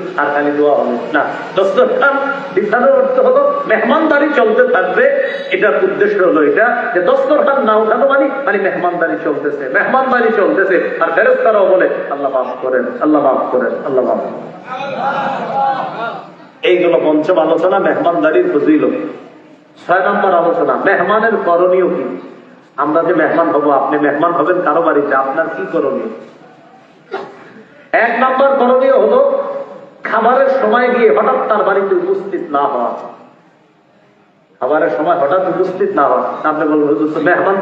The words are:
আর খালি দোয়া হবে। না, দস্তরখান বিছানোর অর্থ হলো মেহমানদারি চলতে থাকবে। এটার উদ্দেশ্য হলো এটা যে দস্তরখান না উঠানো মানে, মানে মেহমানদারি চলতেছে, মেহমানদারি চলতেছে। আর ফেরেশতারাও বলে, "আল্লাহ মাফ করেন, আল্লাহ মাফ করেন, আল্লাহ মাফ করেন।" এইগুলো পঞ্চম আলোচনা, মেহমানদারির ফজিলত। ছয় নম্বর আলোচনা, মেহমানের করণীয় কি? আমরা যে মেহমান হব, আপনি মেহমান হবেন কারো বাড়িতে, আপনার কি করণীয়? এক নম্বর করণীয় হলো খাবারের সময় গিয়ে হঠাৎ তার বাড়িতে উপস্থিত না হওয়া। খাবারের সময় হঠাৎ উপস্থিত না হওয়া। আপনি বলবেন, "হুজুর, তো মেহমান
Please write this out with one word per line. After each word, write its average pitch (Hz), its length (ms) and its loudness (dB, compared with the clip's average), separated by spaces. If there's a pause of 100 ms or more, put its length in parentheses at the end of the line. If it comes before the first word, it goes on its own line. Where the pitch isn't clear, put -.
(180)
আর 147 160 0
খালি 143 180 0
দোয়া 147 240 2
হবে। 123 220 -2 (160)
না, 143 100 2 (320)
দস্তরখান 277 640 2 (380)
বিছানোর 240 360 2
অর্থ - 280 2
হলো 262 340 4 (140)
মেহমানদারি 294 680 2
চলতে 226 320 2
থাকবে। - 560 0 (280)
এটার 185 320 0
উদ্দেশ্য 196 400 0
হলো 156 200 2
এটা 220 400 2 (100)
যে 262 80 0
দস্তরখান 269 640 2
না 220 120 2
উঠানো 233 320 2
মানে, 269 220 2 (160)
মানে 202 120 0
মেহমানদারি 165 680 -2
চলতেছে, 143 460 -4
মেহমানদারি 240 680 0
চলতেছে। 185 540 2 (100)
আর 165 160 0
ফেরেশতারাও 220 520 2
বলে, 175 220 4 (200)
"আল্লাহ 139 220 -4
মাফ 127 160 -2 (140)
করেন, 127 220 0 (180)
আল্লাহ 151 200 2
মাফ - 300 0
করেন, 123 200 0 (140)
আল্লাহ 127 200 0
মাফ 117 120 0
করেন।" - 340 -8 (2000)
এইগুলো 175 440 2
পঞ্চম 156 340 2
আলোচনা, 170 400 2
মেহমানদারির 156 720 0
ফজিলত। 143 380 2 (960)
ছয় 185 180 2
নম্বর 202 260 0
আলোচনা, 165 540 0
মেহমানের 208 460 2 (140)
করণীয় 180 420 2
কি? - 300 -4 (600)
আমরা 151 260 0
যে 175 100 0
মেহমান 156 360 0
হব, 147 200 0
আপনি 139 300 0
মেহমান 147 320 0
হবেন 170 300 0
কারো 151 200 0
বাড়িতে, 143 340 0
আপনার 151 300 -2 (120)
কি 190 140 -6
করণীয়? 127 380 -4 (1800)
এক 233 280 0
নম্বর 262 280 2
করণীয় 262 500 2
হলো 247 460 2 (600)
খাবারের 254 460 2
সময় 240 460 0
গিয়ে 233 140 4
হঠাৎ - 400 0
তার 208 140 0
বাড়িতে 196 320 0
উপস্থিত 175 540 -4
না 147 100 -2
হওয়া। 120 320 -2 (1700)
খাবারের 151 300 0
সময় 165 260 0
হঠাৎ 185 340 0
উপস্থিত 185 460 -2
না 143 120 2
হওয়া। 123 160 0 (200)
আপনি 156 240 -2
বলবেন, 151 200 2
"হুজুর, 151 280 0
তো 160 60 -2
মেহমান 180 400 0